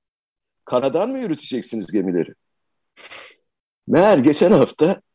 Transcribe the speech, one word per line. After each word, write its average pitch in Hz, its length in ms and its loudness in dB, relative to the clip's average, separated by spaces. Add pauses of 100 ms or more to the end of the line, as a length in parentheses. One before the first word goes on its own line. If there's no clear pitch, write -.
(640)
Karadan 139 440 -2
mı 269 100 -8
yürüteceksiniz 123 720 -8
gemileri?" 90 420 -4 (1500)
Meğer 190 300 4
geçen 147 340 2
hafta 180 500 2 (140)